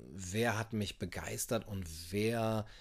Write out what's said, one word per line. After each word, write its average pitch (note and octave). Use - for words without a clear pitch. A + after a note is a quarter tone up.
Wer G2+
hat A2
mich G#2
begeistert -
und F#2+
wer A2